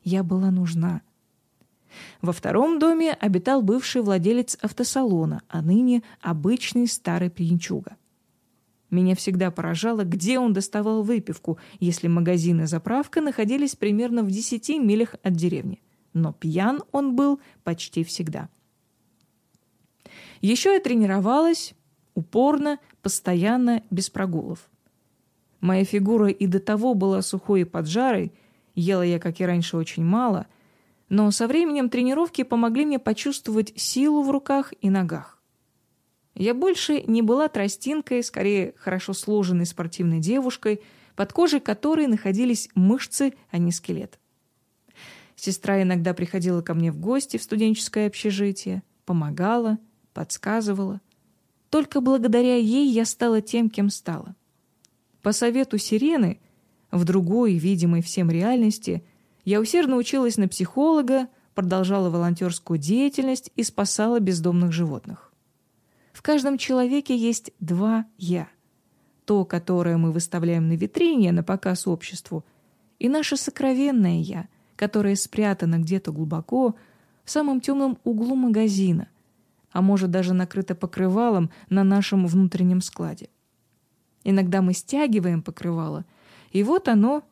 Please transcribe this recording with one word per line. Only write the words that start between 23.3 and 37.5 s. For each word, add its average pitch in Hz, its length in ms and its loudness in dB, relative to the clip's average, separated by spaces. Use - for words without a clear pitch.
без 185 200 -4
прогулов. 170 600 -6
Моя 185 240 2
фигура 208 460 2
и 202 160 -2
до 190 140 2
того 214 340 0
была 190 280 2
сухой 190 400 0
и 175 40 2
поджарой, 175 680 -2
ела 180 260 0
я, 175 180 0
как 170 220 -6
и 185 40 0
раньше, 175 320 -2
очень 165 280 -4
мало, 214 400 0
но 208 220 4
со 226 160 0
временем 294 420 0
тренировки 262 540 0
помогли 233 420 2
мне 285 140 0
почувствовать 220 760 -2
силу 294 460 0
в 269 80 0
руках 277 500 -2
и 196 100 0
ногах. 170 520 -2
Я 208 180 0
больше 302 540 0
не 226 140 2
была 247 260 2
тростинкой, 254 760 -4